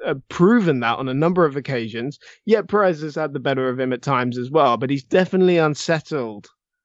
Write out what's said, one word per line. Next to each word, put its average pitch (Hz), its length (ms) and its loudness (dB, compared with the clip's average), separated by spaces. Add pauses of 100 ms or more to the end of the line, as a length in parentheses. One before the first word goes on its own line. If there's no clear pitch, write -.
uh, 156 100 -4 (140)
proven 175 520 4
that 117 180 0
on 131 100 -6
a 127 60 -4
number 170 300 2
of 139 120 -2
occasions. 120 640 -6 (280)
Yet 202 220 2
Perez 185 340 0
has 151 120 -8
had 156 180 -4
the 143 60 -8
better 131 300 -2
of 127 100 -4
him 131 140 -2
at 123 100 -6
times 123 360 0
as 123 120 -8
well, 139 260 4
but 131 140 -4
he's 135 140 -4
definitely 185 540 2
unsettled 147 880 -4 (360)